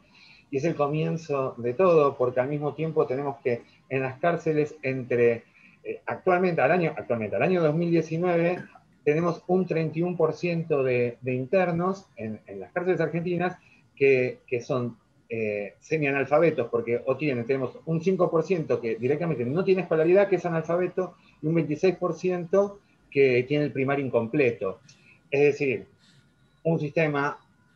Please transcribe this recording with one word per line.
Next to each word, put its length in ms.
Y 80
es 60
el 120
comienzo 840
de 160
todo, 420
porque 220
al 100
mismo 260
tiempo 300
tenemos 380
que 200
en 140
las 180
cárceles 640
entre, 600
eh, 240
actualmente, 560
al 80
año, 260
actualmente, 380
al 80
año 200
dos 120
mil 160
diecinueve, 760
tenemos 420
un 200
treinta 320
y 40
uno 140
por 160
ciento 500
de, 380
de 140
internos 800
en, 300
en 120
las 140
cárceles 280
argentinas 560
que, 540
que 120
son, 360
eh, 500
semianalfabetos, 920
porque 380
o 100
tienen, 300
tenemos 400
un 140
cinco 280
por 140
ciento 380
que 160
directamente 480
no 180
tiene 200
escolaridad, 460
que 80
es 100
analfabeto, 680
y 60
un 80
veintiséis 420
por 180
ciento 640
que 360
tiene 200
el 80
primario 320
incompleto. 760
Es 100
decir, 460
un 160
sistema, 580